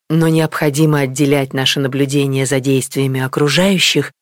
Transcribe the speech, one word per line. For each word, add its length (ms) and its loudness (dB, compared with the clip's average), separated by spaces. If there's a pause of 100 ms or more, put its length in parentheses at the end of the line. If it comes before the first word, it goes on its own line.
но 180 2
необходимо 720 0
отделять 520 0
наше 260 -2
наблюдение 680 0
за 140 0
действиями 600 -2
окружающих 920 0 (100)